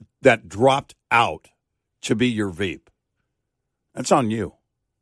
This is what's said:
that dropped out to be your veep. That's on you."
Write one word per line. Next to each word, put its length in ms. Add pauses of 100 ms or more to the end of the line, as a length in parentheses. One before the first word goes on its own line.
(220)
that 260
dropped 460 (160)
out 380 (540)
to 120
be 140
your 220
veep. 400 (1040)
That's 180
on 180
you." 240 (480)